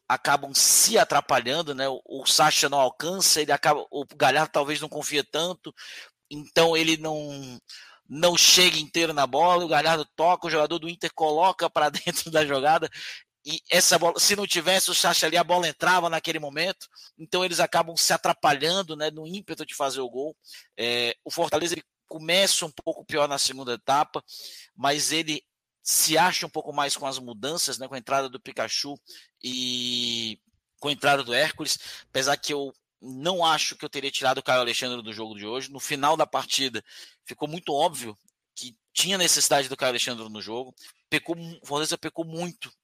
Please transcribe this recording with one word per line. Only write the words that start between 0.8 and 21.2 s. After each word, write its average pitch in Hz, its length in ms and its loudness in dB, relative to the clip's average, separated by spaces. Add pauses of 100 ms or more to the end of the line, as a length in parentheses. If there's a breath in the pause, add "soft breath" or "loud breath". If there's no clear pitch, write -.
atrapalhando, 147 800 2
né? 131 140 -2
O, 131 200 -6
o 131 180 -10
Sacha 156 420 4
não 139 100 2
alcança, 160 640 2
ele 147 80 0
acaba, 147 400 2
o 139 140 -6 (120)
Galhardo 147 360 4
talvez 147 280 0
não 151 80 -8
confia 147 360 -2
tanto, 165 500 -6 (560 loud breath)
então 165 460 2
ele 160 200 2
não, 147 640 -8 (480 loud breath)
não 170 280 2
chega 175 420 6
inteiro 160 340 0
na 143 140 0
bola, 170 380 4
o 165 40 -4
Galhardo 156 360 2 (120)
toca, 175 300 2
o 165 40 -4
jogador 156 280 2
do 156 100 -12
Inter 170 240 -6
coloca 165 560 2
pra 151 220 2
<laughs> - 0 -
dentro 170 400 -4
da 156 160 2
jogada, 147 440 2 (540 loud breath)
e 156 260 -8
essa 180 280 6
bola, 170 200 2
se - 160 4
não 202 120 -2
tivesse 180 440 0
o 175 40 0
Sacha 170 320 2
ali, 160 100 2
a 175 80 4
bola 175 240 2
entrava 175 420 2
naquele 160 280 -2
momento, 151 500 -6 (280 loud breath)
então 180 280 -2
eles 175 160 0
acabam 170 360 0
se - 160 2
atrapalhando, 165 840 0
né, 151 140 -4
no 156 160 -10
ímpeto 160 380 -10
de - 100 -14
fazer 135 260 -2
o 127 100 -4
gol. 135 260 -8 (400 loud breath)
É, 120 480 -2